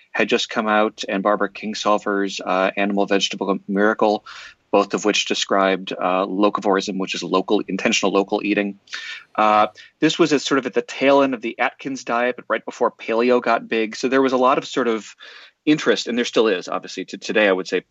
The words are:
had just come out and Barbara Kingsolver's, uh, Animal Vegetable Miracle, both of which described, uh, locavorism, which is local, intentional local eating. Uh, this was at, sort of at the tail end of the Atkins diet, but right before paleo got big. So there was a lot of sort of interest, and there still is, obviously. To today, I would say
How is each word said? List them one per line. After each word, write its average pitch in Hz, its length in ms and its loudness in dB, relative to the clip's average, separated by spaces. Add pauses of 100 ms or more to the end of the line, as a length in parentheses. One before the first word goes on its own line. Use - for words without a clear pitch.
(140)
had 107 160 0
just 117 200 0
come 110 180 -4
out 107 400 0
and 101 140 -2
Barbara 101 280 0
Kingsolver's, 104 920 -2
uh, 95 380 0
Animal 101 280 0
Vegetable 98 640 -2
Miracle, 107 580 0 (460)
both 101 220 4
of 98 100 -4
which 104 220 2
described, 95 640 0
uh, 92 340 0
locavorism, 98 720 0
which 92 160 -6
is 87 100 -6
local, 92 440 0
intentional 95 460 0
local 98 300 0
eating. 101 360 -2 (560)
Uh, 107 320 4 (320)
this 156 180 2
was 160 140 2
at, 139 100 2
sort 139 180 0
of 123 60 -2
at 123 80 -6
the 120 80 0
tail 139 400 2
end 135 120 0
of 113 80 -8
the 117 180 -8
Atkins 131 460 -6
diet, 123 320 -2
but - 100 -18
right 110 160 -2
before - 260 -2
paleo 120 520 0
got 117 260 0
big. 110 300 -2
So 135 100 -2
there 135 140 2
was 131 120 2
a 131 40 2
lot 127 200 4
of 160 80 -4
sort 127 220 -2
of 110 260 -4 (500)
interest, 151 440 2
and 120 100 -2
there 120 80 0
still 113 220 2
is, 90 200 0
obviously. 92 380 -8
To 101 140 -12
today, 107 280 2
I 98 40 6
would 92 160 0
say 92 240 -2